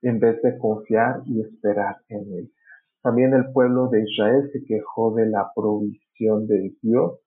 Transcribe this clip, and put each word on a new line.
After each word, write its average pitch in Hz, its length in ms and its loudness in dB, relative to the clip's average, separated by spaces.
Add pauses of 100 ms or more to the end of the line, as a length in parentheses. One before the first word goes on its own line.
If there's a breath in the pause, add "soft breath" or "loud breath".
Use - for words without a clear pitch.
en 117 200 0
vez 113 200 2
de 123 160 0
confiar 117 680 0
y 110 160 -2
esperar 101 540 -4 (120)
en 104 120 -10 (120)
Él. 90 200 -12 (500 soft breath)
También 127 320 2
el 127 180 2
pueblo 127 360 2
de 110 160 2
Israel 113 480 2
se 139 120 -8
quejó 110 500 -2
de 113 120 2
la 104 280 -2
provisión 107 920 -2
de 98 340 0
Dios. 127 460 0